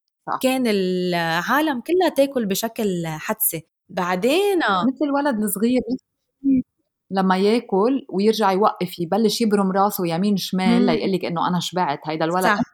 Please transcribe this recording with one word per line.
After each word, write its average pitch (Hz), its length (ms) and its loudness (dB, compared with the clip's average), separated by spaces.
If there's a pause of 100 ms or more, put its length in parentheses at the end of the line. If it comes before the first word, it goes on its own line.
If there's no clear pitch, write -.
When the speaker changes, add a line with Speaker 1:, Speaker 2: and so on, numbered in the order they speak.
(280)
Speaker 1:
صح. - 140 -4
Speaker 2:
كان 262 260 0
العالم 185 1120 0
كلها 349 280 0
تاكل 277 360 0
بشكل 190 600 -4
حدسي. 160 600 -6 (220)
بعدين 233 720 0
Speaker 1:
مثل 233 460 0
الولد 285 380 0
الصغير 214 380 0 (1300)
لما 190 260 2
ياكل 226 720 2
ويرجع 208 420 2
يوقف 185 480 0
يبلش 202 420 0
يبرم 202 300 2
راسه 196 360 0
يمين 190 300 0
شمال 185 440 0
Speaker 2:
مم. - 80 4
Speaker 1:
ليقلك 175 360 0
إنه 160 220 -2
أنا 180 120 0
شبعت، 160 460 -2
هيدا 160 200 -2
الولد 180 180 0
Speaker 2:
صح. 208 100 4
Speaker 1:
قبل 208 100 -2 (100)